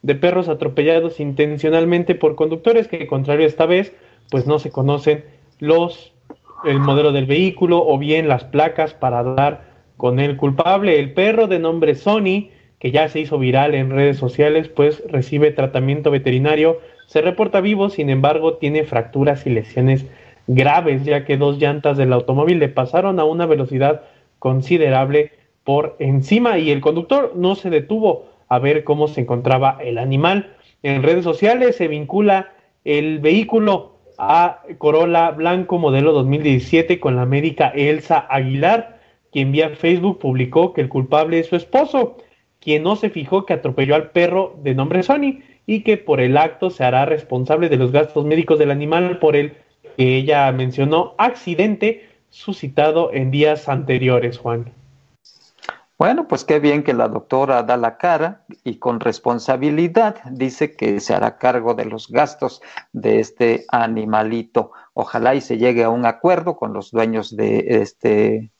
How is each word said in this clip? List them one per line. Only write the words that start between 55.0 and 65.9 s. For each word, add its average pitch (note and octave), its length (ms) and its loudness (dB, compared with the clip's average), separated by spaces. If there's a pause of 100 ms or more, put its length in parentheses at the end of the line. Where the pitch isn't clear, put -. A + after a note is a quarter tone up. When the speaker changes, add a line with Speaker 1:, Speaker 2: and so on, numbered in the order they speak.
Speaker 2:
Bueno, C4 300 0
pues - 160 -6
qué D3+ 160 0
bien D3 240 0
que C#3 80 -2
la A#2 160 0
doctora C3 560 -2
da B2 120 0
la A#2 200 -4
cara E3+ 480 -4 (180)
y A#2 140 -10
con A#2 240 -6
responsabilidad D3+ 1160 -2 (140)
dice C3 460 -6
que G#2+ 240 -2
se - 120 -4
hará - 260 -2
cargo A#2+ 360 -2
de A2 120 -6
los A2 220 -12
gastos C3 540 -4 (300)
de A2 260 0
este A2+ 540 -2
animalito. A2+ 960 -2 (240)
Ojalá A#2+ 400 -2
y C#3 60 -2
se A#2+ 180 -6
llegue A#2+ 240 2
a A2+ 60 2
un A#2+ 180 -2